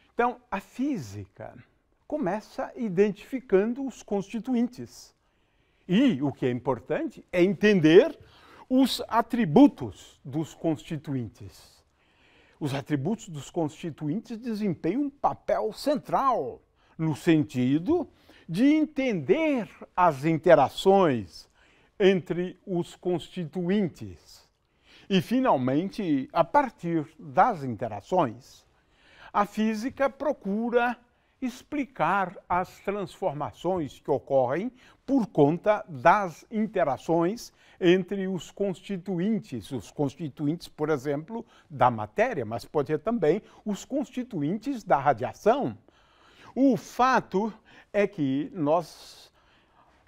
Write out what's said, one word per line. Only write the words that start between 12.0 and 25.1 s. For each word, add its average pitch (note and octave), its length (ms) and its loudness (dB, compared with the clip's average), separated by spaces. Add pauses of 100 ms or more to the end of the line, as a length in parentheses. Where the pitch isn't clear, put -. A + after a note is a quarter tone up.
Os C#3+ 120 -4
atributos C#3+ 560 -4
dos D3 220 -14
constituintes E3 880 -6
desempenham A3 640 -4
um C#4 80 -4
papel F#3+ 640 -4
central G3+ 920 -2 (340)
no D#3+ 180 -2
sentido D#3+ 920 0 (400)
de F3 160 0
entender C4+ 1040 0 (260)
as D#3 300 2
interações D#3+ 1300 4 (480)
entre F3+ 640 0
os F3 300 -6
constituintes. F3 1500 -6 (600)